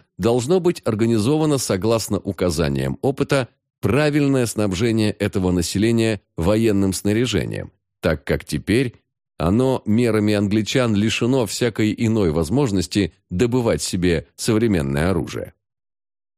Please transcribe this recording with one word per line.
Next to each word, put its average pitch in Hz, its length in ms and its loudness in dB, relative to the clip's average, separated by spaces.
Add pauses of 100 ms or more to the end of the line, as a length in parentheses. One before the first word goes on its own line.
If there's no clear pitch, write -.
(180)
должно 123 420 2
быть 175 240 -2
организовано, 117 720 0
согласно 107 600 -2
указаниям 76 840 -2
опыта, 135 460 -2 (320)
правильное 139 640 2
снабжение 107 640 0
этого 95 380 -2
населения 110 720 0 (160)
военным 98 560 2
снаряжением, 92 800 -2 (280)
так 80 240 -2
как - 200 -4
теперь 110 500 -2 (440)
оно 120 480 0
мерами 107 480 2
англичан 107 600 0
лишено 113 520 0
всякой 110 500 -2
иной 110 340 0
возможности 95 800 0 (160)
добывать 113 540 0
себе 87 540 -2
современное 90 760 0
оружие. - 440 -6 (840)